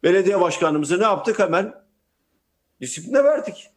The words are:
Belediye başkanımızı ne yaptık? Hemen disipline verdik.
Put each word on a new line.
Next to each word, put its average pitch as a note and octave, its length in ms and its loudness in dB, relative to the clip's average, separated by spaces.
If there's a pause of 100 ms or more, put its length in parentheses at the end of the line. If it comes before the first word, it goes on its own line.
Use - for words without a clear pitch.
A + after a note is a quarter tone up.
Belediye F#3 380 2
başkanımızı D#3 580 0
ne G#3+ 40 2
yaptık? G#3+ 360 0
Hemen F#3+ 340 0 (1080)
disipline F3 420 -2
verdik. - 540 -2